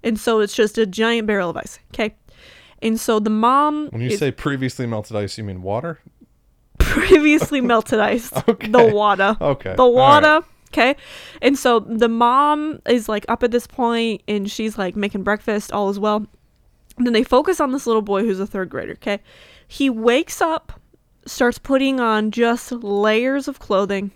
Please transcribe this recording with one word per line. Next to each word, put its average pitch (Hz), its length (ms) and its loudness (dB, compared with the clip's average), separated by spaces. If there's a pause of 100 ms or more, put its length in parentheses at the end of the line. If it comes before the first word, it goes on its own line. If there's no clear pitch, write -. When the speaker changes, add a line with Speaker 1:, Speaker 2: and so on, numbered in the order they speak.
Speaker 1:
And 220 160 -2
so 226 220 0
it's 208 140 -2
just 214 220 2
a 226 80 2
giant 220 420 -2
barrel 196 220 -2
of 165 80 -8
ice. - 220 -14 (140)
Okay. 220 200 -4 (680)
And 220 160 -2
so 220 200 0
the 214 120 -2
mom 285 580 2
Speaker 2:
When 113 120 -8
you 127 100 -2
Speaker 1:
is 208 80 -2
Speaker 2:
say 147 120 0
previously 131 540 -4
melted 110 320 -6
ice, 101 220 -6
you 110 40 -10
mean 95 200 -10
water? 123 360 -6 (440)
Speaker 1:
<laughs> - 340 -20
Previously 302 840 4
melted 233 380 0
ice. 214 400 -2
Speaker 2:
<laughs> - 80 0
Okay. 226 220 0
Speaker 1:
The 240 140 6 (100)
water. 208 480 2
Speaker 2:
Okay. 135 340 -2
Speaker 1:
The 262 80 4
Speaker 2:
All 247 120 6
right. 277 280 6
Speaker 1:
water. 311 240 4 (220)
Okay. 269 260 2 (460)
And 269 160 2
so 240 220 2
the 226 300 0
mom 285 760 2
is, 233 200 0
like, 208 220 -4
up - 140 -2
at 240 80 0
this 240 160 -2
point 233 600 -2
and 208 240 -4
she's, 220 260 -8
like, 185 200 -6
making 202 260 -4
breakfast, 208 480 -4
all 202 180 -2
is 202 100 -4
well. 214 260 -2 (720)
And 240 80 0
then 240 80 0
they 226 100 2
focus 311 380 2
on 269 100 0
this 269 160 -6
little 220 140 2
boy 202 220 -2
who's 196 160 -2
a 196 80 -4
third 190 220 -8
grader, - 240 -10
okay? 202 260 -6 (480)
He 277 220 -2
wakes 240 520 0
up, 320 320 -4 (520)
starts 240 320 -2
putting 269 440 0
on 220 300 0
just 233 400 -2
layers 226 760 0
of 277 120 -10
clothing 196 560 -2